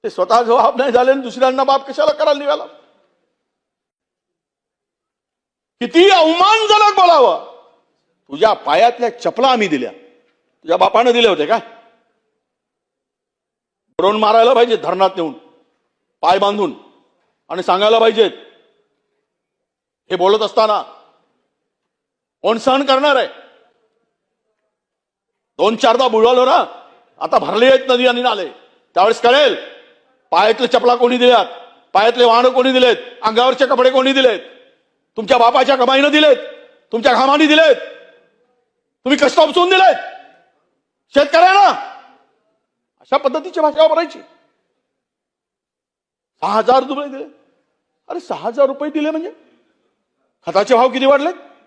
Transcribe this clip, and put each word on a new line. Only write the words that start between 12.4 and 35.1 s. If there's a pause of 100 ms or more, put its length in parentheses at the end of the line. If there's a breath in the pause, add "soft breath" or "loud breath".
ड्रोन
मारायला
पाहिजे
धरणात
नेऊन (880)
पाय
बांधून (760)
आणि
सांगायला
पाहिजेत, (1800)
हे
बोलत
असताना (1600)
कोण
सहन
करणार
आहे? (2250)
दोन
चारदा
बुडवलं
ना, (300)
आता
भरले
आहेत
नदी
आणि
नाले. (460)
त्यावेळेस
कळेल (580)
पायातले
चपला
कोणी
दिल्यात, (460)
पायातले
वाहनं
कोणी
दिलेत, (260)
अंगावरचे
कपडे
कोणी
दिलेत, (760)